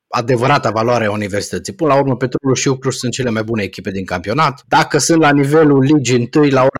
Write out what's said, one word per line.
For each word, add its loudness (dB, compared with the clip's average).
adevărata 0
valoare 0
a 0
Universității. -6
Până 0
la 4
urmă, 0
Petrolul -2
și -2
Ucluș -2
sunt -6
cele -4
mai -2
bune -4
echipe -8
din -8
campionat. -4
Dacă 0
sunt 2
la 4
nivelul 4
ligii 2
întâi 2
la 2
ora 4